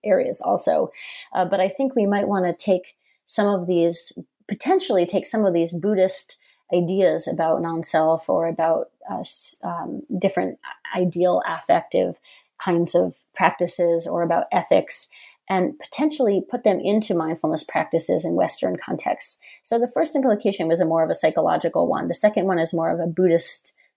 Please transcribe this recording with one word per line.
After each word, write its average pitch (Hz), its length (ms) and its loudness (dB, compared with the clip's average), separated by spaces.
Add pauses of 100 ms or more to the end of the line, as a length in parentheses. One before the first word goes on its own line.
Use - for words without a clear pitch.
areas - 360 0
also. - 520 0 (420)
Uh, 180 120 0
but 202 140 0
I 190 80 4
think 262 280 -2
we 214 100 4
might 202 220 2
wanna 185 260 0
take - 420 0 (300)
some 208 220 0
of 185 200 0
these, 170 460 0 (340)
potentially 240 580 2
take 196 200 -2
some 220 200 0
of 185 80 2
these 170 200 0
Buddhist 185 640 0 (360)
ideas 175 540 2
about 160 340 0
non-self 165 680 0
or 165 180 2
about, 165 440 0 (180)
uh, 190 120 -6
s-, - 420 -10
um, 170 400 -8 (160)
different - 400 -2 (360)
ideal 180 520 2
affective 175 720 0 (440)
kinds 170 300 0
of 175 220 2 (180)
practices 170 720 0
or 170 160 -2
about 170 300 0
ethics - 580 0 (400)
and 180 300 -2
potentially 240 680 0
put - 160 -6
them 196 160 4
into 208 360 0
mindfulness 160 480 -2
practices 165 600 -2
in 170 120 -2
Western 180 420 0
contexts. - 640 -6 (240)
So 233 160 0
the 240 120 -2
first - 240 0
implication 208 520 2
was 165 120 2
a 180 60 4
more 160 180 2
of 160 60 0
a 165 60 0
psychological 165 720 0
one. 170 200 -2
The 170 60 -4
second 208 320 2
one 185 140 0
is 165 140 -2
more 165 180 0
of 170 80 -2
a 170 80 -2
Buddhist, 170 640 0 (240)